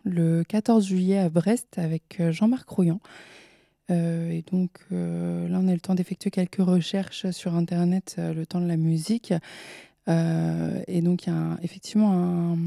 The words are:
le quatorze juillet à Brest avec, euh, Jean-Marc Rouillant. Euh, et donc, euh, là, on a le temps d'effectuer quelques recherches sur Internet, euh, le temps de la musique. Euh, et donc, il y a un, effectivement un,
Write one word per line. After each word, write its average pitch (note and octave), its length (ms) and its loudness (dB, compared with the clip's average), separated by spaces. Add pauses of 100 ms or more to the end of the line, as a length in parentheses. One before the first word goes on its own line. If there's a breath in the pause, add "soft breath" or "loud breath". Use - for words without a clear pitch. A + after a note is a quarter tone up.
le E3 400 2
quatorze G#3+ 440 2
juillet F#3+ 320 2
à F#3 100 4
Brest F3 500 0
avec, D#3+ 400 -4
euh, E3+ 140 2
Jean-Marc A3+ 360 2
Rouillant. F3+ 300 2 (920 loud breath)
Euh, E3+ 400 0
et E3 180 -4
donc, F#3 200 0 (200)
euh, E3+ 580 -4
là, F3+ 140 0
on F#3 60 4
a F#3 40 4
le F3 60 0
temps F#3 160 -2
d'effectuer F#3 380 -2
quelques F3+ 240 -2
recherches F#3 760 0
sur F3 240 -4
Internet, F3 640 0
euh, E3 160 -4
le D#3+ 100 -4
temps F3+ 160 -4
de F3 60 0
la E3+ 100 0
musique. D#3+ 560 0 (760 loud breath)
Euh, E3 800 0
et F3 120 0
donc, F3 260 0
il F3 40 -2
y - 20 -2
a E3 40 0
un, D#3+ 260 -2
effectivement G3+ 500 0
un, F3 540 0